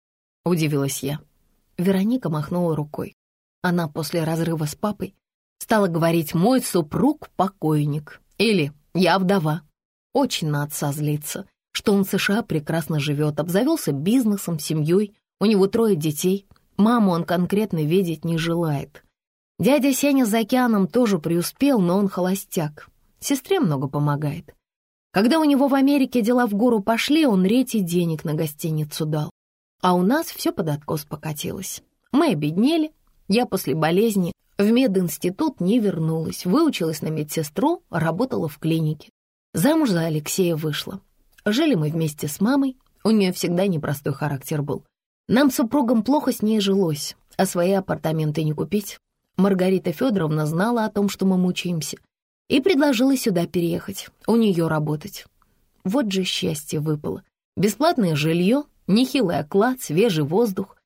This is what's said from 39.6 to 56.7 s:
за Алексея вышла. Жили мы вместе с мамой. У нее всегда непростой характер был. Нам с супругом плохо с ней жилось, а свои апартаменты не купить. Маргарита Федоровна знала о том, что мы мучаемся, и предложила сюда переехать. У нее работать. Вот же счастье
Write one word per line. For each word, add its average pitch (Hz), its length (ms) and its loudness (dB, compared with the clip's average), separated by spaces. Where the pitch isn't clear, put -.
за 170 160 0
Алексея 160 480 0
вышла. 156 440 -6
Жили 262 300 2
мы 151 140 0
вместе 160 380 -4
с - 140 -10
мамой. 269 360 0
У 208 80 2
нее 196 200 2
всегда 180 360 -2
непростой 147 460 -4
характер 147 500 -4
был. 147 200 -6
Нам 262 220 4
с - 40 -6
супругом 247 480 0
плохо 277 300 0
с - 80 -12
ней 220 180 0
жилось, 190 560 0
а 190 80 2
свои 180 260 0
апартаменты 160 720 -2
не 151 80 0
купить. 156 460 -4
Маргарита 185 560 2
Федоровна 160 520 0
знала 214 380 0
о 220 60 -2
том, 202 180 0
что - 180 -4
мы 190 120 2
мучаемся, 180 600 -2
и 285 100 2
предложила 277 560 2
сюда 175 320 0
переехать. 170 640 -4
У 214 80 2
нее 190 320 2
работать. 156 580 -4
Вот 214 260 0
же 190 120 -2
счастье 165 580 -4